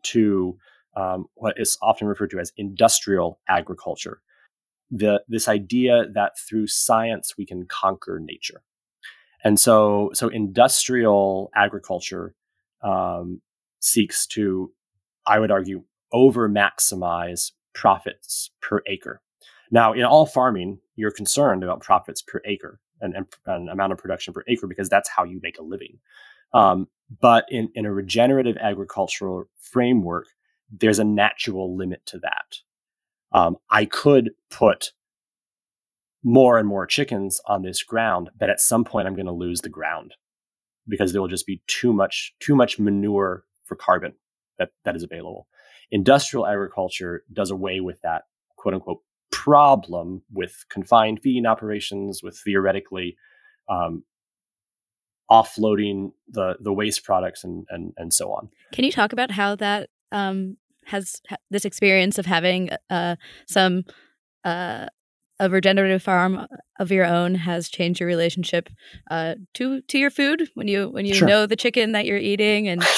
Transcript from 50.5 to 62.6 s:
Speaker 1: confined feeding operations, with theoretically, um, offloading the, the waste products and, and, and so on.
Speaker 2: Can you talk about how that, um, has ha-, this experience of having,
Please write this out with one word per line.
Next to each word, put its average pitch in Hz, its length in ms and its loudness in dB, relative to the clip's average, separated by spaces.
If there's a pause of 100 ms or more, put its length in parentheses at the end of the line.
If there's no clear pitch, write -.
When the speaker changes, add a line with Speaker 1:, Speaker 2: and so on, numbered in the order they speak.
Speaker 1:
confined 110 520 2
feeding 127 240 0
operations, 101 760 -4
with 92 160 -14
theoretically, 95 800 -2 (540)
um, 87 340 -4 (1300)
offloading 104 840 2 (160)
the, 92 320 -4
the 101 140 -4
waste 107 300 -2
products 92 400 -2
and, 87 260 -12
and, 87 280 -12
and 82 160 -8
so - 200 0
on. - 160 -10 (240)
Speaker 2:
Can 254 100 -2
you 277 80 2
talk 214 220 0
about 247 180 -4
how 202 240 -2
that, 202 340 -4 (220)
um, 190 460 -6 (280)
has - 440 -8
ha-, 165 80 -14 (120)
this 202 140 -2
experience 190 540 2
of 185 80 -4
having, 180 440 0 (200)